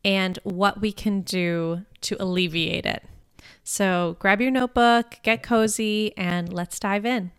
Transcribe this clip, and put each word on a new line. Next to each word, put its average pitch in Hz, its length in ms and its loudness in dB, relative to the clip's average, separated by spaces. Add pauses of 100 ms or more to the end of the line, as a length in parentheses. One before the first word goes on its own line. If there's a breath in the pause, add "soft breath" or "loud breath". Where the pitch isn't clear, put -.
and 190 420 0
what 196 360 0
we 208 120 0
can 202 280 -2
do 170 640 -2 (160)
to - 180 -4
alleviate 180 680 -2
it. - 180 -4 (580 loud breath)
So 175 560 0
grab 202 220 2
your 254 100 2
notebook, 240 720 2
get 226 200 0
cozy, 214 720 0
and 175 340 -4
let's 175 300 -8
dive 202 240 0
in. 226 340 -2